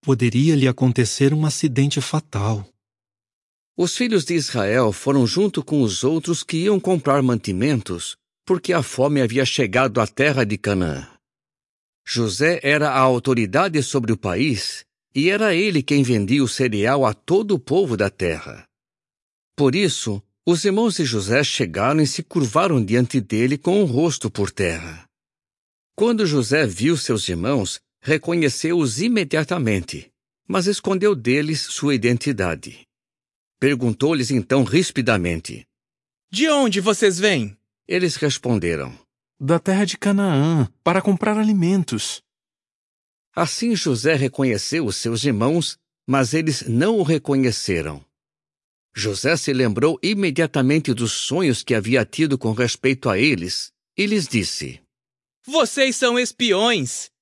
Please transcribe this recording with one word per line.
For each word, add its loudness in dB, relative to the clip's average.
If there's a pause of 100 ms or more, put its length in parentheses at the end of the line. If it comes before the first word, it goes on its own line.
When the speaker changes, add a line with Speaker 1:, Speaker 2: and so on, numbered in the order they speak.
Speaker 1:
"Poderia 2
lhe 4
acontecer 2
um 0
acidente 0
fatal." -4 (1080)
Speaker 2:
Os -2
filhos 0
de -2
Israel 2
foram 2
junto 0
com 2
os -2
outros 0
que -6
iam 2
comprar 2
mantimentos, -2 (260)
porque -2
a 2
fome 0
havia 0
chegado 0
à 0
terra 0
de -2
Canaã. -2 (960)
José 0
era 2
a 0
autoridade 2
sobre -2
o 0
país, -2 (340)
e 2
era 0
ele 0
quem 2
vendia 2
o 0
cereal 0
a 0
todo 0
o -2
povo 0
da 0
terra. -6 (880)
Por 2
isso, -2 (240)
os 2
irmãos 2
de 0
José 0
chegaram 0
e 4
se -4
curvaram 0
diante 0
dele 0
com 2
o 4
rosto 0
por -4
terra. -6 (880)
Quando 2
José 2
viu 0
seus -2
irmãos, -2 (220)
reconheceu-os 0
imediatamente, -2 (340)
mas 0
escondeu 0
deles -2
sua -2
identidade. -2 (720)
Perguntou-lhes 0
então 2
rispidamente: 0 (640)
Speaker 3:
"De 0
onde 2
vocês 2
vêm?" 0 (300)
Speaker 2:
Eles 0
responderam: -2 (460)
Speaker 4:
"Da 0
terra 0
de -6
Canaã, 2 (160)
para 2
comprar 0
alimentos." 0 (1160)
Speaker 2:
Assim -2
José 0
reconheceu -2
os -2
seus -4
irmãos, 0 (300)
mas 0
eles -2
não 2
o 2
reconheceram. -2 (920)
José -2
se -4
lembrou 2
imediatamente 0
dos -2
sonhos -2
que 0
havia 2
tido -2
com -2
respeito 0
a 2
eles, -2 (240)
e 0
lhes 0
disse: -6 (640)
Speaker 3:
"Vocês 0
são 0
espiões! -2 (100)